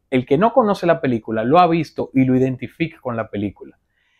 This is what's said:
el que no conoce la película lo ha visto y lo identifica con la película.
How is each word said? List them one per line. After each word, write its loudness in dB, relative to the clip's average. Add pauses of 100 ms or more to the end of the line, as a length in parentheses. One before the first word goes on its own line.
el -2
que 2
no 2
conoce 0
la 2
película -4
lo 4
ha 6
visto -4
y 4
lo 2
identifica -4
con -8
la -6
película. -8 (400)